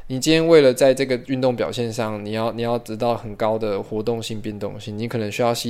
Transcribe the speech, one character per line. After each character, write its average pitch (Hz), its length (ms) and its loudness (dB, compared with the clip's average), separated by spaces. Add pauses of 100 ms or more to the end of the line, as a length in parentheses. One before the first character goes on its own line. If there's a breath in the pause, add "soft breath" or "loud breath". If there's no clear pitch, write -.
你 131 120 -6
今 156 140 2
天 165 160 4
为 160 140 10
了 127 100 8
在 131 220 6
这 135 100 0
个 127 220 0
运 131 160 -2
动 127 120 2
表 107 160 -2
现 113 220 -4
上， 110 320 -4
你 104 80 -8
要， 110 200 -2
你 117 100 -6
要 120 160 0
得 110 180 -8
到 117 180 0
很 104 220 -8
高 110 220 0
的 104 240 -2
活 107 200 -6
动 113 200 -2
性、 104 180 -8
变 107 180 -8
动 101 220 -8
性， 104 180 -10
你 117 80 -6
可 117 120 -6
能 104 120 -4
需 123 120 -4
要 120 100 2
牺 120 180 -4